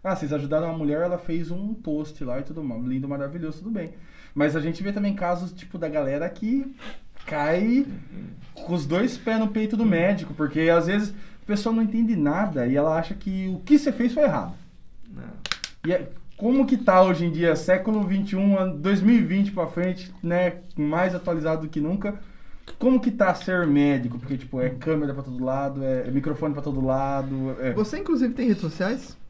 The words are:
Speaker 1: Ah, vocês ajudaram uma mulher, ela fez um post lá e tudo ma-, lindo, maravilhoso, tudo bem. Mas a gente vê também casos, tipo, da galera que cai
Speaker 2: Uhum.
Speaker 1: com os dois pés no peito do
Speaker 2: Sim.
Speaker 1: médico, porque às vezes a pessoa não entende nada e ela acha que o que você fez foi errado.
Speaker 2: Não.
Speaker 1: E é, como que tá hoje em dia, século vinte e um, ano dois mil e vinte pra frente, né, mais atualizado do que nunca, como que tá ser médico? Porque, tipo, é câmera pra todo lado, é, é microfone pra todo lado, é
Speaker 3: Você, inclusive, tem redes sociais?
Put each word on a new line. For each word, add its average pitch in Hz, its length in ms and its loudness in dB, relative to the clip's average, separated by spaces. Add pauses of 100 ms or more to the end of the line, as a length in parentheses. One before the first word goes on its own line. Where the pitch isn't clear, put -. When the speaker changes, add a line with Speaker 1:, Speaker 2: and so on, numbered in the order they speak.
Speaker 1:
Ah, 185 120 -2
vocês 147 180 -4
ajudaram 143 360 0
uma 165 100 -6
mulher, 151 240 0
ela 175 160 0
fez 165 320 -2
um 202 240 -4
post 151 500 -6
lá 123 140 -2
e 143 60 -4
tudo 156 180 -8
ma-, 123 140 -4
lindo, 127 320 -2
maravilhoso, 147 500 -6
tudo 202 120 -10
bem. 180 240 -4 (400)
Mas 147 200 4
a 160 60 0
gente 165 220 -2
vê 202 100 -2
também 202 220 0
casos, 180 380 -2
tipo, - 260 -14
da 160 100 -4
galera 143 400 -2
que 262 460 -2 (520)
cai 185 600 2
Speaker 2:
Uhum. - 760 -12
Speaker 1:
com 170 100 -4
os 151 120 -2
dois 196 320 0
pés 220 220 0
no 220 80 2
peito 214 280 0
do 226 60 2
Speaker 2:
Sim. 220 80 4
Speaker 1:
médico, 170 440 2
porque 151 280 -2
às 165 240 6
vezes 202 240 0 (320)
a - 40 -14
pessoa 214 280 0
não 226 80 2
entende 226 340 2
nada 151 500 2
e 131 100 2
ela 156 200 4
acha 170 180 -2
que 190 400 -4
o 165 60 -8
que 294 180 6
você 285 140 2
fez 240 220 0
foi 233 80 4
errado. 123 320 2 (600)
Speaker 2:
Não. - 100 -12 (600)
Speaker 1:
E 170 60 0
é, - 160 -2 (280)
como 254 300 2
que 254 100 2
tá 185 260 6
hoje 175 240 4
em 170 60 0
dia, 160 240 2
século 202 480 2
vinte 196 280 0
e 190 40 0
um, 196 220 4
ano 185 200 -2
dois 180 240 2
mil 233 140 8
e 202 60 6
vinte 196 280 2
pra 175 160 -2
frente, 180 460 -4 (100)
né, 175 360 2 (180)
mais 165 380 2
atualizado 160 480 -2
do 151 60 -8
que 151 120 -4
nunca, 202 400 -4 (580)
como 254 220 6
que 240 100 2
tá 190 240 4
ser 180 320 0
médico? 139 520 4
Porque, 135 200 -4
tipo, 131 220 -6
é 127 100 2
câmera 147 420 -2
pra 135 120 -6
todo 127 180 -6
lado, 135 400 -2
é, 131 240 0
é 127 40 -4
microfone 139 440 0
pra 143 80 -4
todo 135 220 -2
lado, 135 760 0
é 131 120 -2
Speaker 3:
Você, 208 260 -2
inclusive, 269 360 2
tem 254 120 0
redes 214 160 4
sociais? 185 540 -4 (140)